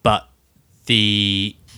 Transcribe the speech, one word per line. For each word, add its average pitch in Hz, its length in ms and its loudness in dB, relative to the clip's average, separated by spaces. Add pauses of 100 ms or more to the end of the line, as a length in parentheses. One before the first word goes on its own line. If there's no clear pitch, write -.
But 107 240 0 (580)
the 104 680 0 (220)